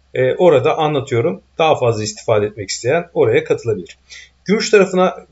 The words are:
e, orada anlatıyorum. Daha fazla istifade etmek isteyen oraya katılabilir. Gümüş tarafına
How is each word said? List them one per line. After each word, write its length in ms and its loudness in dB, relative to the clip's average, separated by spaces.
e, 200 0
orada 440 4
anlatıyorum. 640 -2
Daha 200 2
fazla 240 -2
istifade 440 -2
etmek 240 -10
isteyen 340 -2
oraya 300 0
katılabilir. 540 -6
Gümüş 260 -2
tarafına 600 2